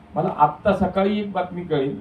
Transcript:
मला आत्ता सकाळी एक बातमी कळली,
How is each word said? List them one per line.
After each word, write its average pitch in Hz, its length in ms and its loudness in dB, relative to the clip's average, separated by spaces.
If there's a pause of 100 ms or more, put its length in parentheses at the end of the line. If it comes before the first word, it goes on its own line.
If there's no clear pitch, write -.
(160)
मला 180 220 0
आत्ता - 360 4
सकाळी 196 460 2
एक 202 120 -4
बातमी 180 320 -4
कळली, 143 380 -2